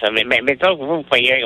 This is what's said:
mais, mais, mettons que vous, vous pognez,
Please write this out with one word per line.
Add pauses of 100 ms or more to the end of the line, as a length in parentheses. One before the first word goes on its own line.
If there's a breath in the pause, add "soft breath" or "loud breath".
(120)
mais,
mais,
mettons
que
vous,
vous
pognez,